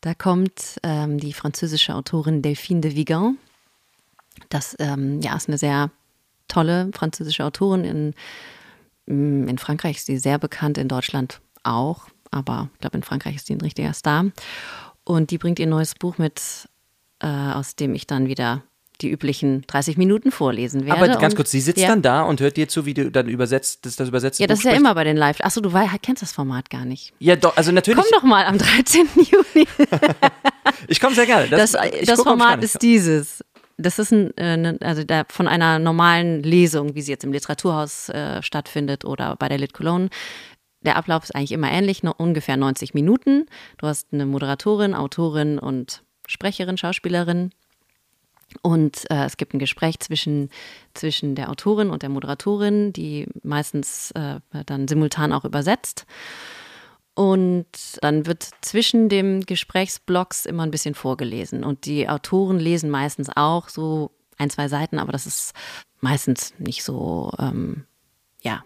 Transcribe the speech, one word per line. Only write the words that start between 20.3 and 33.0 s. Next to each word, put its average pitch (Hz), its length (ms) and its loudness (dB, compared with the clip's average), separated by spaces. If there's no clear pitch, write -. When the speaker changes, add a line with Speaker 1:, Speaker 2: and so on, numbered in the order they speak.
Speaker 1:
vorlesen 127 520 -2
werde. 160 160 2
Speaker 2:
Aber 180 60 8
ganz 156 120 4
Speaker 1:
Und - 40 -2
Speaker 2:
kurz, - 160 0
sie 135 80 2
sitzt 156 180 0
Speaker 1:
ja. 185 80 4
Speaker 2:
dann 190 160 6
da 135 200 6
und 151 180 2
hört 143 160 2
dir 151 120 2
zu, 156 160 -2
wie 139 100 -4
du 135 180 0
dann 123 160 2
übersetzt, 127 580 -2
das, 123 80 -10
das 131 140 -4
übersetzte 127 340 0
Speaker 1:
Ja, 202 60 2
das 214 100 4
Speaker 2:
Buch - 40 -2
Speaker 1:
ist - 20 -2
ja 254 80 6
Speaker 2:
sprichst. 269 120 6
Speaker 1:
immer 226 120 6
bei 160 80 2
den 156 120 4
Live. 151 240 2
Achso, 190 200 -2
du 196 120 0
wei-, 190 160 4
kennst 254 180 -2
das 175 120 -10
Format 131 360 -4
gar 127 160 -10
nicht. 127 360 -10
Speaker 2:
Ja, 175 160 6
doch, 160 200 4
also 165 140 4
natürlich. 202 320 4
Speaker 1:
Komm 440 80 4
doch 403 160 6
mal 202 180 8
am 196 140 2
dreizehnten 294 680 6
<laughs> - 60 2
Juni. 320 380 6
Speaker 2:
Ich 160 120 2
komm 262 140 4
sehr 233 120 6
gerne. 208 220 4
Das, 208 240 6
Speaker 1:
Das, - 220 0
Speaker 2:
ich - 140 0
Speaker 1:
das 233 100 6
Speaker 2:
guck, 247 80 4
ob 262 80 6
ich 240 60 2
Speaker 1:
Format 240 160 8
Speaker 2:
kann. 220 80 -2
Speaker 1:
ist - 180 -2
dieses. 170 600 4